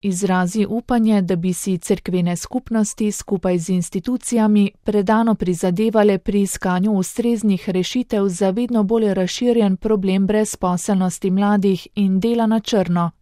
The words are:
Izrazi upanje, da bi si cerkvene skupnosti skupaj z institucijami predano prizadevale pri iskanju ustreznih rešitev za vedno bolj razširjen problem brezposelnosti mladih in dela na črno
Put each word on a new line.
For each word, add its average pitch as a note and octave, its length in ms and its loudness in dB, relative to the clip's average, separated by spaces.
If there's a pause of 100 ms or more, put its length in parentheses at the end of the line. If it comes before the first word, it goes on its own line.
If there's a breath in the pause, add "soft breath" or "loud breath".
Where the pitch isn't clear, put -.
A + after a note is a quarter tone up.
Izrazi F#3 640 0
upanje, A3 540 2
da F3+ 140 0
bi F3+ 160 -2
si F#3 260 -2
cerkvene F3+ 580 -2
skupnosti A3 760 -4
skupaj F#3 460 -2
z E3 100 -6
institucijami G#3 1000 0 (140)
predano G#3+ 500 2
prizadevale G3 840 2
pri G3+ 240 0
iskanju F#3+ 500 -2
ustreznih G#3+ 760 -2
rešitev G3 600 -2
za F#3+ 220 0
vedno A#3 320 0
bolj G#3 320 2
razširjen G3+ 600 2
problem G3 500 0
brezposelnosti F#3 1040 0
mladih G3 640 2
in F#3+ 260 2
dela A#3 260 0
na A3 140 2
črno F3 500 0 (120)